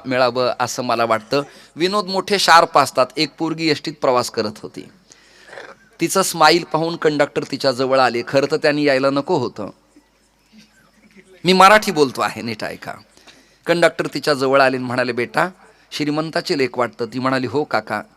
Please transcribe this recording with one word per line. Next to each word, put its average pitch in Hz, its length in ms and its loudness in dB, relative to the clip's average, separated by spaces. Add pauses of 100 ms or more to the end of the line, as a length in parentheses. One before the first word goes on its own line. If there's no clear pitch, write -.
मिळावं 127 540 0
असं 127 240 -4
मला 117 220 0
वाटतं. 113 360 0 (340)
विनोद 185 320 -2
मोठे 190 320 -2
शार्प 165 380 4
असतात. 135 280 2 (120)
एक 156 200 -2
पोरगी 160 320 -2
एसटीत 147 320 -4
प्रवास 123 280 0
करत 104 320 -6
होती. - 280 -16 (1120)
तिचं 170 200 0
स्माईल 165 420 4
पाहून 165 320 -4
कंडक्टर 147 560 0
तिच्या 139 200 -2
जवळ 131 280 0
आले. 120 280 2
खरं 139 240 2
तर 156 60 0
त्यांनी 147 260 0
यायला 139 260 2
नको 143 280 -2
होतं. 107 320 -6 (1700)
मी 180 100 4
मराठी 202 380 6
बोलतो 139 300 0
आहे, 104 200 -4
नीट 113 220 -8
ऐका. 87 280 -12 (760)
कंडक्टर 165 480 2
तिच्या 151 200 0
जवळ 135 280 2
आले 131 160 2
आणि 127 80 -8
म्हणाले, 123 260 -2
"बेटा, 120 380 -2 (420)
श्रीमंताची 156 680 -4
लेक 127 220 -2
वाटतं." 120 260 -4
ती 113 140 -8
म्हणाली, 131 280 -2
"हो 135 160 -4
काका, 107 380 -4 (140)